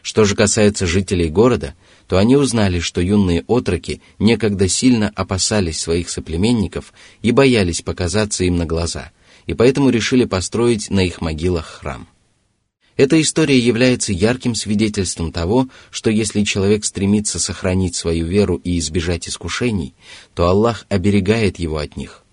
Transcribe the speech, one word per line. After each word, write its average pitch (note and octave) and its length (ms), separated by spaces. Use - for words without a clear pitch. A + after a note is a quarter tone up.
Что - 240
же G2+ 120
касается G#2 500
жителей F2+ 420
города, F2+ 460
то F2+ 100
они A2+ 200
узнали, G#2+ 440
что F2+ 220
юные F#2 440
отроки F#2+ 540
некогда G#2 480
сильно A2+ 480
опасались F#2 640
своих E2+ 280
соплеменников F2+ 880
и G#2+ 100
боялись A#2 520
показаться F#2+ 600
им F2+ 120
на E2+ 80
глаза, D#2+ 460
и - 80
поэтому C3 380
решили A#2 340
построить A2+ 640
на F#2+ 120
их F2+ 200
могилах D#2+ 460
храм. C2 420
Эта D3 240
история D3+ 380
является A#2+ 540
ярким A2+ 440
свидетельством G#2 760
того, G2+ 380
что - 220
если G#2 320
человек G#2 420
стремится G2+ 540
сохранить F#2 560
свою E2 320
веру F#2+ 380
и F2+ 160
избежать E2 480
искушений, F2+ 680
то F2 140
Аллах G#2 400
оберегает G2+ 720
его D#2 160
от D2 200
них. - 360